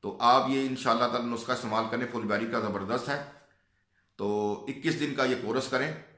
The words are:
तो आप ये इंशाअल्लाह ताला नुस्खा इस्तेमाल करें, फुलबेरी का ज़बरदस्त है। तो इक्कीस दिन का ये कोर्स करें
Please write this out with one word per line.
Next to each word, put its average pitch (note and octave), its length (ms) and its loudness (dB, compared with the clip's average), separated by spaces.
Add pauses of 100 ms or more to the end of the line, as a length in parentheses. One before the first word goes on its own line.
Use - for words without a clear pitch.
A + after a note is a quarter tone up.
तो G2 200 -8
आप B2+ 280 8
ये C3+ 140 2
इंशाअल्लाह B2 440 2
ताला A#2+ 180 -2
नुस्खा A#2 260 -2
इस्तेमाल A2+ 360 -2
करें, A#2+ 220 -2
फुलबेरी A2 360 -2
का A#2 140 -2
ज़बरदस्त G#2 480 -2
है। C#3+ 100 -2 (1000)
तो G#2 500 0
इक्कीस C3+ 260 -2
दिन C#3+ 200 -2
का C3 100 2
ये B2+ 120 2
कोर्स A#2 320 -2
करें C#3 240 -2 (240)